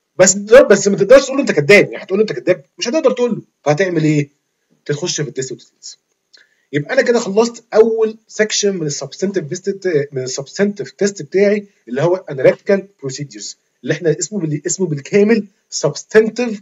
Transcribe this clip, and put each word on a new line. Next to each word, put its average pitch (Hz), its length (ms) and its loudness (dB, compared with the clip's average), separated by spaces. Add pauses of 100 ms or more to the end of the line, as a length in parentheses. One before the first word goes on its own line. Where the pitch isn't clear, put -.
(160)
بس، 190 180 4 (360)
بس 202 180 2
ما 190 80 2
تقدرش 247 280 6
تقول 269 120 -6
له 277 60 0
انت 202 100 -2
كذاب. 151 400 4
يعني - 120 -12
هتقول 196 140 -2
له 214 40 2
انت 214 100 -4
كذاب؟ - 320 -4 (140)
مش 196 100 -8
هتقدر 285 220 0
تقول 247 200 -2
له. 156 120 -6 (220)
فهتعمل 160 400 0
ايه؟ 151 240 0 (560)
تخش 165 360 -6
في 127 80 -8
التيست 123 240 -10
اوف - 80 -14
ديتيلز. - 380 -20 (760)
يبقى 147 220 -4
انا 262 80 4
كده 240 160 2
خلصت 226 460 -2 (100)
اول 220 420 2 (120)
سيكشن 208 480 -2
من 160 100 -6
السبستنتيف 156 640 -6
تيست، 180 640 -4
من 131 100 -6
السبستنتيف 139 680 -6
تيست 202 320 -4
بتاعي 202 440 0 (220)
اللي 127 140 -4
هو 175 140 0
اناليتيكال 185 680 0 (140)
بروسيدرز، 135 560 -12 (260)
اللي 151 120 -4
احنا 156 240 -2
اسمه 196 220 -8
بال-، 151 260 -6
اسمه 185 200 -4
بالكامل 202 600 0 (240)
سبستنتيف 220 920 -2